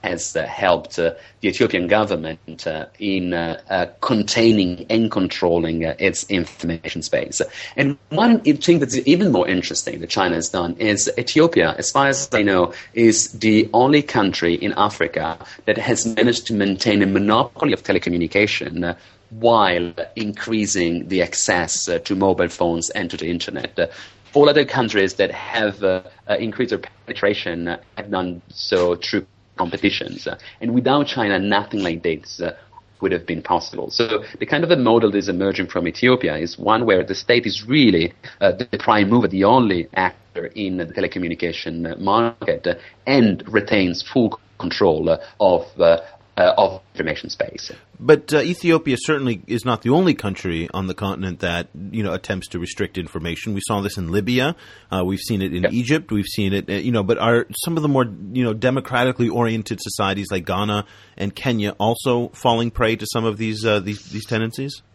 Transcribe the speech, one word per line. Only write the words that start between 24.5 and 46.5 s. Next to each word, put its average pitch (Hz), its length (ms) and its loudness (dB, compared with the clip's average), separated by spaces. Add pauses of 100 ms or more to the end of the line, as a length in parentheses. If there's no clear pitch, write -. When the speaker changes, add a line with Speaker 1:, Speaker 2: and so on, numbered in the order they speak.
Speaker 1:
countries 104 480 0
that 95 160 2
have, 101 520 -4
uh, 92 200 0 (260)
uh, 104 100 2
increased 113 300 -2
their 98 100 -2
penetration, - 880 -4
uh, 87 140 -6 (160)
have 98 140 -12
done 90 400 -4
so 90 440 0
through 90 320 -4 (300)
competitions. - 680 -4
Uh, - 120 -8 (220)
and 117 140 -2
without 131 320 2
China, 101 320 0
nothing 101 440 -2
like 82 200 -4
this, 80 360 -4
uh, 85 160 -6 (460)
would 95 100 0
have 85 140 -2
been 80 160 -6
possible. - 500 -4
So 113 340 -2 (140)
the 113 60 -4
kind 147 200 0
of 165 60 -4
a 175 60 6
model 113 340 4
that 101 60 -2
is 98 140 0
emerging 92 380 -2
from 87 200 -2
Ethiopia 107 480 2
is 80 220 -6
one 110 260 2
where 92 180 4
the 92 120 -4
state 120 320 2
is 104 180 -6
really, 107 480 4 (300)
uh, 95 100 6
the 98 260 -6
prime 104 300 4
mover, 117 200 4
the 95 160 2
only 104 500 4
actor 90 600 -4
in 95 220 -4
the 87 80 -4
telecommunication, 82 1080 -6
uh, - 80 -10
market, 110 680 0
uh, 85 80 0 (320)
and 117 420 4
retains 101 540 0
full - 360 0 (200)
control, 82 500 0
uh, 80 100 2 (220)
of, 90 260 4 (140)
uh, 82 200 6 (360)
uh, 90 200 4